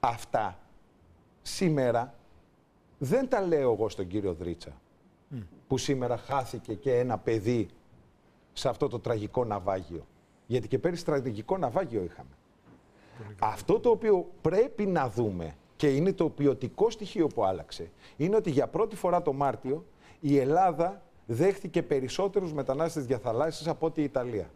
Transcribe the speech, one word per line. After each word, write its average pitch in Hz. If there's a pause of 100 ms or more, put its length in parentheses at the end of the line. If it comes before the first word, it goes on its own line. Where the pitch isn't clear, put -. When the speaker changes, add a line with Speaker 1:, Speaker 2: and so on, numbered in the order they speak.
Speaker 1:
Αυτά 113 (840)
σήμερα 131 (840)
δεν 233
τα 240
λέω 151
εγώ 107
στον 95
κύριο 95
Δρίτσα, 82 (560)
Speaker 2:
Μμ. 135 (280)
Speaker 1:
που 131
σήμερα 123
χάθηκε 127
και 127
ένα 123
παιδί 113 (840)
σε -
αυτό 127
το 117
τραγικό 113
ναυάγιο. 92 (400)
Γιατί 117
και 135
πέρυσι 175
τραγικό 131
ναυάγιο 127
είχαμε. 69 (920)
Speaker 2:
Πολύ 104
καλά. 107
Speaker 1:
Αυτό -
το 240
οποίο 214 (120)
πρέπει 208
να 160
δούμε, 92 (220)
και 151
είναι 151
το 170
ποιοτικό 143
στοιχείο 196
που 120
άλλαξε, 85 (260)
είναι 185
ότι 214
για 127
πρώτη 208
φορά 175
το 156
Μάρτιο 139 (360)
η 143
Ελλάδα 170 (240)
δέχτηκε 170
περισσότερους 175
μετανάστες 143
διαθαλάσσης 131
από 165
ότι 160
η 147
Ιταλία. 120